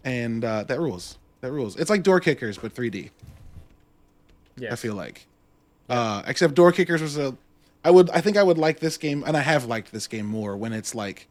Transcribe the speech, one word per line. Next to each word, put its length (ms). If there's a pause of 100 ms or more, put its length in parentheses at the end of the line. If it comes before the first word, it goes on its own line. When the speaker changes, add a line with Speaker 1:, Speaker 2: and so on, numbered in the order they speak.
Speaker 1:
And, 400
uh, 200
that 160
rules. 380 (220)
That 120
rules. 240
It's 140
like 120
Door 180
Kickers, 380
but 140
three 180
D. 200 (1500)
I 40
Speaker 2:
Yes. 180
Speaker 1:
feel 140
like. 320 (600)
Speaker 2:
Yeah. 120
Speaker 1:
Uh, 260
except 280
Door 180
Kickers 300
was 140
a, 200 (480)
I 60
would, 200
I 100
think 160
I 60
would 160
like 220
this 160
game, 300
and 100
I 40
have 260
liked 260
this 140
game 200
more 300
when 160
it's, 220
like, 360